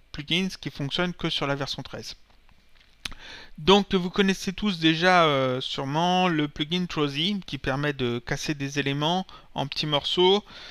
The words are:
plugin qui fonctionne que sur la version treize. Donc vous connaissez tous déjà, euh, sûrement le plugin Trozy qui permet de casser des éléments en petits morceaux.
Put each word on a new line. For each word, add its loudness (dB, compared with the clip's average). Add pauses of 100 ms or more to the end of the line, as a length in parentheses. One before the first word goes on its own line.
(100)
plugin -2 (140)
qui -10
fonctionne -2
que -4
sur -2
la 0
version -6
treize. -12 (1400)
Donc 6
vous -2
connaissez 0
tous -2
déjà, 6
euh, 2
sûrement 0
le 2
plugin -4
Trozy -2
qui -8
permet -2
de -2
casser -4
des -6
éléments 0 (280)
en -4
petits -4
morceaux. 2 (260)